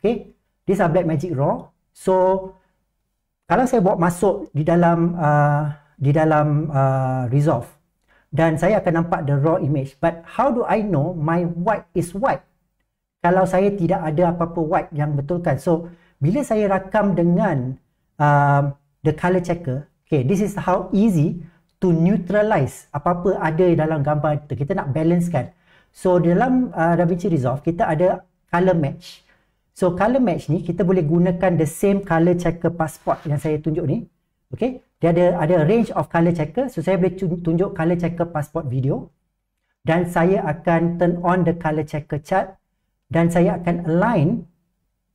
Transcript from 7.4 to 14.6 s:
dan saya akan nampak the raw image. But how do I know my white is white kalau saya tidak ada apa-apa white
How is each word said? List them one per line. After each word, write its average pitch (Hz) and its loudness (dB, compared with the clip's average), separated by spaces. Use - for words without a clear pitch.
dan 156 2
saya 185 2
akan 170 0
nampak 170 -4
the 143 2
raw 160 2
image. 139 -2
But 165 -2
how 254 0
do 240 -2
I 196 0
know 180 -2
my 165 -2
white 175 -2
is 175 -4
white 196 -2
kalau 185 2
saya 185 2
tidak 175 -2
ada 165 0
apa-apa 170 -4
white 160 -2